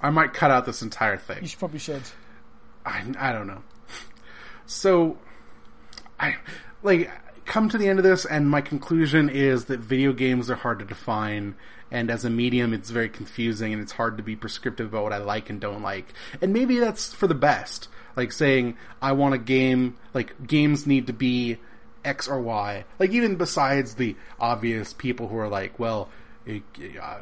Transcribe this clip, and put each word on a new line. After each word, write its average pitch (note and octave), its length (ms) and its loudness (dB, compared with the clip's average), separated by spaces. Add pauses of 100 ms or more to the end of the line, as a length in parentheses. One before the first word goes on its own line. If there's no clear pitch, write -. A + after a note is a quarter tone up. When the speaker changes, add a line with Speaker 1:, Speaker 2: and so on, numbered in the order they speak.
Speaker 1:
I D3 100 2
might D#3 240 6
cut D3+ 160 6
out B2+ 160 6
this - 160 -4
entire G#2+ 340 0
thing. - 260 -8
Speaker 2:
You E3 60 -8
should, - 100 -12
probably D#3 200 -4
should. C#3 240 -6 (840)
Speaker 1:
I, - 200 -4 (140)
I C3+ 140 0
don't G#2+ 140 -4
know. - 160 -10 (1040)
So, F3 520 4 (1000)
I, - 180 0 (460)
like, F3+ 280 4 (340)
come A3 240 2
to A3 100 0
the G3+ 100 4
end F#3+ 100 4
of F#3 60 6
this, F#3 200 8
and D3+ 240 2
my D3 120 4
conclusion D3+ 680 4
is C3 380 4
that B2+ 140 -4
video C3 320 4
games B2 380 2
are A#2+ 60 0
hard A#2 240 -2
to G#2 40 -8
define, G#2 680 -4 (360)
and A#2 200 -2
as A#2 140 -2
a A#2+ 60 0
medium, A#2+ 420 2
it's G#2 180 -4
very A2+ 180 0
confusing, A2+ 640 -4
and G#2+ 100 -4
it's G2+ 100 -10
hard A2+ 240 -2
to G#2+ 80 -8
be A2 100 -6
prescriptive A2 540 -6
about G#2 160 -4
what G#2+ 80 -2
I G2+ 60 -4
like G#2 320 -4
and G2+ 100 -8
don't G#2 220 -6
like. F#2+ 300 -6 (280)
And F#3+ 120 2
maybe B3 260 4
that's - 340 0
for - 140 0
the E3 80 6
best. C3+ 540 0 (280)
Like, B2 160 -2
saying, C3 440 4 (260)
"I C#3 100 2
want C#3 220 4
a B2+ 40 0
game," B2+ 580 4 (180)
like, B2+ 320 -4
games D3 400 4
need C3+ 200 4
to B2+ 60 -4
be B2 460 0 (460)
X - 220 -4
or C#3 140 -2
Y. G#2 440 -2 (140)
Like, F#3+ 120 4
even A3 260 4
besides C#3 580 2
the A2+ 220 -2 (240)
obvious A2+ 540 0
people A#2+ 340 -4
who G#2+ 80 -6
are G#2+ 120 -2
like, G2 300 -4
"Well, A2 300 -2 (360)
it, G#2 180 -8 (380)
uh, - 220 -10